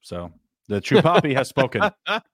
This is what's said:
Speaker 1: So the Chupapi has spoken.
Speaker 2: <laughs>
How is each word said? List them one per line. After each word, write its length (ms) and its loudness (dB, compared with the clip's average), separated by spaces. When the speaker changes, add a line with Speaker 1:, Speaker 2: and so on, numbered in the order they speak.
Speaker 1:
So 300 -14
the 140 -4
Chupapi 540 2
has 120 -2
spoken. 360 -2
Speaker 2:
<laughs> 140 -4